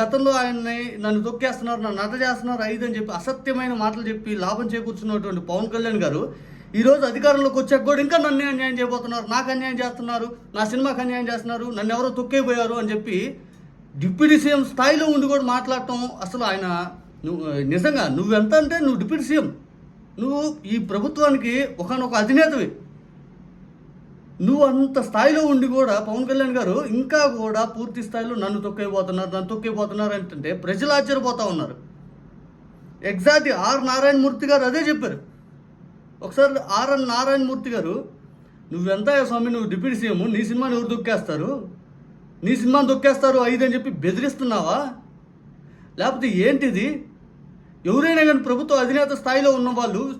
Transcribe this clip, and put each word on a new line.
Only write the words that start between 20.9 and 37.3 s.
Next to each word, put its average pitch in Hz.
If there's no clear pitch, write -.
ఒకానొక 240
అధినేతవి. 262
నువ్వు 277
అంత 269
స్థాయిలో 277
ఉండి 269
కూడా 247
పవన్ 220
కళ్యాణ్ 262
గారు 233
ఇంకా 269
కూడా 220
పూర్తి 226
స్థాయిలో 233
నన్ను 202
తొక్కేయబోతున్నారు, 190
నన్ను 185
తొక్కేయబోతున్నారు 208
అంటే 175
ప్రజలు 190
ఆశ్చర్యపోతా 247
ఉన్నారు. 160
ఎగ్జాక్ట్ 233
ఆర్ 240
నారాయణమూర్తి 269
గారు 277
అదే 254
చెప్పారు. 302
ఒకసారి 277
ఆర్ఎన్ 262
నారాయణమూర్తి 262